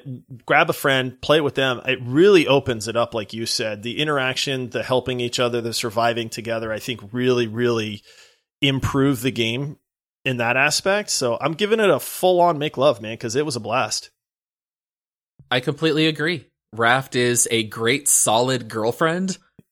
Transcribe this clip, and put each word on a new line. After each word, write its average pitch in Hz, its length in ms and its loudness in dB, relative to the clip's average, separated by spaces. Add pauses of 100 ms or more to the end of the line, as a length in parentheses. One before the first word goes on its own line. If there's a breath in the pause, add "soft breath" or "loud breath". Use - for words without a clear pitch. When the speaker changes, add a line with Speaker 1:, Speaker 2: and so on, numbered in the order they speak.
(460)
Speaker 1:
grab 156 240 4
a 165 40 2
friend, 131 480 0
play 151 200 4
with 139 140 -2
them. 131 300 0
It 131 160 0
really 151 460 6
opens 123 400 2
it 113 80 -4
up, 117 180 0
like 107 200 -4
you 113 120 -6
said. 107 380 -4
The 117 160 -6
interaction, 131 720 -2
the 117 120 -4
helping 127 360 0
each 120 200 -4
other, 120 220 0
the 113 120 -6
surviving 117 560 -2
together, 113 420 -6
I 107 80 -6
think 113 200 -8 (140)
really, 123 340 2
really 110 540 -2 (600 soft breath)
improve 135 600 2
the 127 100 0
game 120 460 -4 (480)
in 131 120 -2
that 120 200 2
aspect. 190 540 0
So 120 280 -2
I'm 147 140 -2
giving 202 260 0
it 208 100 4
a 131 100 4
full-on 175 580 2
make 147 200 -6
love, 127 240 2
man, 110 160 -10
'cause 117 180 -6
it 147 100 2
was 147 100 -6
a 123 60 -6
blast. 110 480 -4 (1400)
Speaker 2:
I 127 80 2
completely 156 480 0
agree. 156 380 -4 (280)
Raft 117 420 2
is 123 340 2
a 113 140 2
great, 113 440 -2
solid 123 600 2
girlfriend. 160 680 -2 (340)